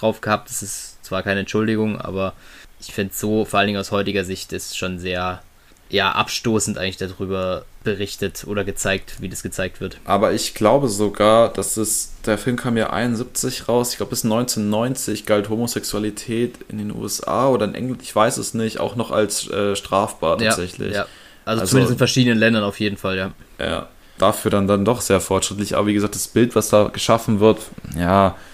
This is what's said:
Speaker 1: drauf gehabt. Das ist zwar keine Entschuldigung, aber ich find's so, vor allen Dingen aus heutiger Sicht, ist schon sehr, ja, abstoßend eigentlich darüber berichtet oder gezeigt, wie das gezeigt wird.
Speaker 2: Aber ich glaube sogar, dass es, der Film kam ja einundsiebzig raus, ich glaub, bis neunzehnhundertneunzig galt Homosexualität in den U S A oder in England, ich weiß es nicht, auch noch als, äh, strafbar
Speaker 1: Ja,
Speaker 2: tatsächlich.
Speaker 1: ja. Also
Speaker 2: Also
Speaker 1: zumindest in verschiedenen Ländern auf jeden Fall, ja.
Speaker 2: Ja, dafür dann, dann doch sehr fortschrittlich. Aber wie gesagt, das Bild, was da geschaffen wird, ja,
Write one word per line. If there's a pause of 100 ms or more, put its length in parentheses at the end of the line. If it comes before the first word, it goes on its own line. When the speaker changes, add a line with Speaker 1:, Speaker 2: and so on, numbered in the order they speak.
Speaker 1:
drauf
gehabt.
Das
ist
zwar
keine
Entschuldigung,
aber (480)
ich
find's
so,
vor
allen
Dingen
aus
heutiger
Sicht,
ist
schon
sehr, (480)
ja,
abstoßend
eigentlich
darüber (200)
berichtet
oder
gezeigt,
wie
das
gezeigt
wird.
Speaker 2:
Aber
ich
glaube
sogar,
dass
es, (140)
der
Film
kam
ja
einundsiebzig
raus,
ich
glaub,
bis
neunzehnhundertneunzig
galt
Homosexualität (100)
in
den
U
S
A
oder
in
England,
ich
weiß
es
nicht,
auch
noch
als,
äh,
strafbar
Speaker 1:
Ja,
Speaker 2:
tatsächlich.
Speaker 1:
ja. (380)
Also
Speaker 2:
Also
Speaker 1:
zumindest
in
verschiedenen
Ländern
auf
jeden
Fall,
ja. (260)
Speaker 2:
Ja, (300)
dafür
dann,
dann
doch
sehr
fortschrittlich.
Aber
wie
gesagt,
das
Bild,
was
da
geschaffen
wird, (380)
ja, (180)